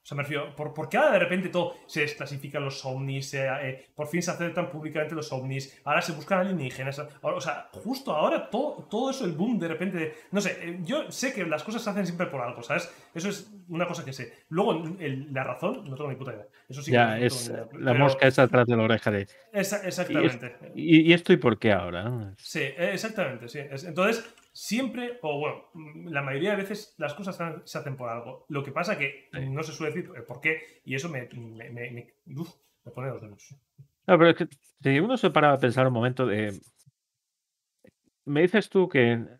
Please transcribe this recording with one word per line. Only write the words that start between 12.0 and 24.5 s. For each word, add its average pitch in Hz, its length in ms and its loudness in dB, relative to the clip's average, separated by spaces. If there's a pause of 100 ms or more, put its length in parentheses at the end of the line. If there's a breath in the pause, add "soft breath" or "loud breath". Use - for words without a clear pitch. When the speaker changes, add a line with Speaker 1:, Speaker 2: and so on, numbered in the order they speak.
Speaker 1:
siempre 170 220 -2
por 135 160 -6
algo, 120 200 -8
¿sabes? 151 320 -4 (200 loud breath)
Eso 185 160 -4
es - 200 -10 (200)
una 170 160 -2
cosa 160 180 -8
que 135 80 -10
sé. - 380 -14
Luego, 170 340 0 (160)
el, 139 320 -6
la 131 100 -4
razón, 165 460 -4
no 135 80 -10
tengo 143 140 -6
ni 123 60 -8
puta 120 180 -10
idea. 104 120 -14 (220 soft breath)
Eso 139 140 -12
sí 139 80 -6
que 123 60 8
Speaker 2:
Ya, 117 100 8
Speaker 1:
no 110 80 0
tengo 120 120 2
Speaker 2:
es, 120 220 0
Speaker 1:
ni - 60 -6
idea, - 100 -8
Speaker 2:
eh, - 80 -14
la 131 200 0
Speaker 1:
pero 131 120 6
Speaker 2:
mosca 135 220 6
esa 131 160 8
atrás 123 240 6
de 120 100 4
la 113 60 6
oreja 110 280 4
de 101 160 0 (260 soft breath)
Speaker 1:
Esa-, 202 300 -2
Speaker 2:
"¿Y 190 60 -4
es-, 175 100 -4
Speaker 1:
exactamente. 131 760 -2
Speaker 2:
y, 160 260 10
y 165 140 8
esto 175 180 4
y 165 60 10
por 117 200 4
qué 110 140 6
ahora?". 87 320 0
¿No? 110 320 -6
Speaker 1:
Sí, - 240 -8
eh, 170 320 -2
exactamente, 151 560 -6
sí. 147 120 -10
Es, 139 240 -10
entonces, 185 380 0 (300)